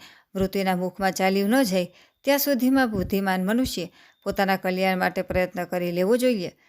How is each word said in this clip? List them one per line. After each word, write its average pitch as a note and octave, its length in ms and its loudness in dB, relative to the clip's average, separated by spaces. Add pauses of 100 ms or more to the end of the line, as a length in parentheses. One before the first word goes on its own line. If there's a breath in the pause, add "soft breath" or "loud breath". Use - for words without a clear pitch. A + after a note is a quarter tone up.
(300 loud breath)
મૃત્યુના F#3+ 460 -2
મુખમાં F#3 360 -2
ચાલ્યું F#3+ 380 0
ન C4+ 140 4
જાય, F#3 300 -2 (320 soft breath)
ત્યાં C#4 140 2
સુધીમાં C4 520 2
બુદ્ધિમાન F#3+ 540 -2
મનુષ્ય A3+ 400 -2 (340 soft breath)
પોતાના G3 380 0
કલ્યાણ F#3 400 0
માટે F#3 240 0
પ્રયત્ન F3+ 440 -2
કરી F3 260 -4
લેવો F#3 260 2
જોઈએ. A#3 340 -2 (180 soft breath)